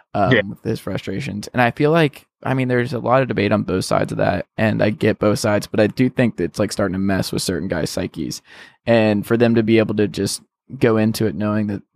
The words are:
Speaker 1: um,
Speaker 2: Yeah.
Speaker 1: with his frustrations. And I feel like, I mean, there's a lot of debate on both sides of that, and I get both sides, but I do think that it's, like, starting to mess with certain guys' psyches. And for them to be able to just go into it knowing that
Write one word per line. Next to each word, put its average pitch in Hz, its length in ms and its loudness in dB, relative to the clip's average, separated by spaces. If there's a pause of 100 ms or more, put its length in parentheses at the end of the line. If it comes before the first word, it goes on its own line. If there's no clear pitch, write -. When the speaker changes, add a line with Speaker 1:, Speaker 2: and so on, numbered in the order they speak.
(140)
Speaker 1:
um, 101 160 2
Speaker 2:
Yeah. 113 120 4
Speaker 1:
with 98 200 -8
his 113 160 -4
frustrations. 104 680 -8
And - 120 -4
I 120 120 2
feel 147 180 0
like, 160 380 0 (160)
I 131 100 -2
mean, 131 140 -2
there's 123 240 0
a 123 60 -6
lot 120 240 2
of 127 60 -2
debate 101 240 0
on 107 100 2
both 92 220 -2
sides - 280 0
of 107 60 -8
that, 95 280 0 (100)
and 110 260 0
I 104 80 2
get 107 280 0
both 104 200 0
sides, 104 280 -2
but - 140 -2
I 107 60 6
do 127 220 2
think 120 280 0
that - 80 -2
it's, - 140 -6
like, 101 140 0
starting 98 200 -2
to 95 60 -4
mess 95 340 -2
with - 100 -4
certain 87 260 -4
guys' 82 220 -4
psyches. - 520 -8 (440)
And 110 400 4
for 117 100 2
them 117 200 4
to 117 60 4
be 110 160 4
able 110 180 2
to 104 100 2
just - 360 -4 (360)
go 113 180 4
into 110 300 0
it 95 80 -2
knowing 107 340 -2
that 101 140 -6 (140)